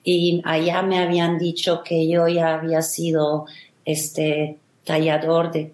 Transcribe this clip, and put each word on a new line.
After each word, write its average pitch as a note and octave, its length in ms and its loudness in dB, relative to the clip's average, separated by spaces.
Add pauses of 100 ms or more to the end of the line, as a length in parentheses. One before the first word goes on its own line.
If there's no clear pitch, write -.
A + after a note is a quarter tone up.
Y E3+ 420 2
allá E3+ 380 0
me F#3+ 160 0
habían E3+ 400 2
dicho E3+ 440 -2
que E3 240 0
yo E3+ 200 2
ya E3 260 2
había D#3+ 300 0
sido, D#3 640 0 (380)
este, D3+ 720 -2 (280)
tallador D#3+ 680 0
de D#3 220 -6